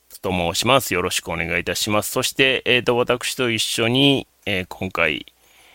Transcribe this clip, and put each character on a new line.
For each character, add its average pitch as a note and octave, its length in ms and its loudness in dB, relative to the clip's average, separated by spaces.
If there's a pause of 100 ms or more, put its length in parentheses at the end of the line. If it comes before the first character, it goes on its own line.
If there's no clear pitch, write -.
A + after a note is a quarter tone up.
プ - 120 -20
と G2+ 80 -6
申 F2 240 0
し - 140 -2
ま C3 120 6
す。 - 140 -4
よ F2+ 80 0
ろ F2+ 80 -2
し - 120 -4
く - 80 -12
お E2+ 80 -4
願 E2 100 -4 (100)
い F2 40 -2
い - 20 -8
た F2+ 100 -4
し - 160 -4
ま G#2 140 0
す。 - 80 -6
そ C3 100 -2
し - 120 -2
て、 C3 320 2
え B2 140 4
ー A#2 40 -6
と、 B2 120 2
私 B2 380 0
と B2+ 160 -2
一 A2+ 80 0
緒 - 300 0
に、 C3+ 400 4 (180)
え G2 160 -2
ー、 F2 80 -6
今 F#2+ 220 -8
回、 D#2+ 340 -2 (500)